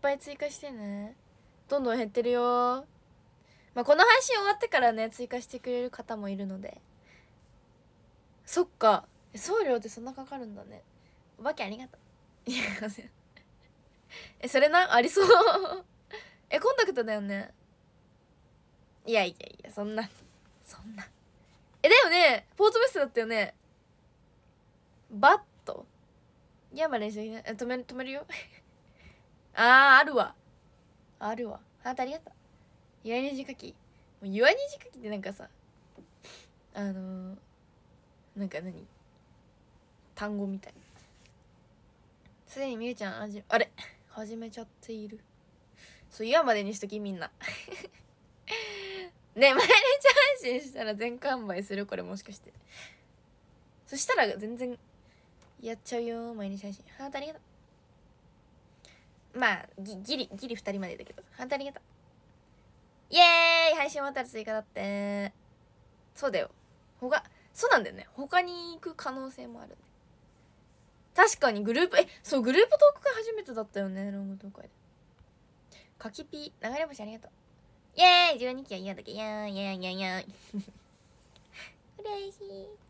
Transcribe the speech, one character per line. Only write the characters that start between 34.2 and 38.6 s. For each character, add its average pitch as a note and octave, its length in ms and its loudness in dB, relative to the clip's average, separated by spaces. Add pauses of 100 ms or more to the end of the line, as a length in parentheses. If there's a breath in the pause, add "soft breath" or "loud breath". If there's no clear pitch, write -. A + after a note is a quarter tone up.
も G3+ 80 -12
う - 20 -6
岩 A3+ 180 6
虹 C#5+ 280 0
か - 80 -20
き B4 140 -20
っ - 20 -20
て A3 80 -10
な G#3 80 -6
ん G3 40 -10
か G3 120 -10
さ、 - 160 -18 (1300 loud breath)
あ G3+ 80 -8
の F#3+ 520 -10
ー、 - 20 -20 (960)
な G3+ 100 -6
ん F#3 40 -6
か D#3 120 -10